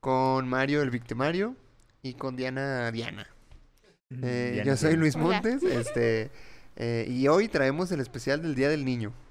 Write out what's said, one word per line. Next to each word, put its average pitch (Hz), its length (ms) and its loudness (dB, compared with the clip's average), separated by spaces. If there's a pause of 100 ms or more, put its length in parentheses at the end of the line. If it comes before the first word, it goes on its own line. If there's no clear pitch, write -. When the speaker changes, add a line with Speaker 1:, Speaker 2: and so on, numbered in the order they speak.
Speaker 1:
con 131 480 0
Mario, 135 340 2
el 131 80 0
victimario, 143 640 -2 (480)
y 127 120 -8
con 127 220 -6
Diana, 131 540 -2
Diana. 113 360 -8 (840)
Speaker 2:
Mm, 127 140 -8
Speaker 1:
Eh, 123 300 -2
Speaker 2:
Diana, 127 160 2
Speaker 1:
yo 139 60 4
soy 156 140 2
Speaker 2:
Diana. 165 120 4
Speaker 1:
Luis 156 140 4
Speaker 3:
Hola. 156 80 0
Speaker 1:
Montes, 208 380 2
este, 117 680 0 (460)
eh, 117 320 -2
y 127 200 2
hoy 196 200 6
traemos 156 440 0
el 151 80 -2
especial 139 400 -2
del 160 140 -2
Día 135 160 4
del 151 160 0
Niño. 117 260 -2 (180)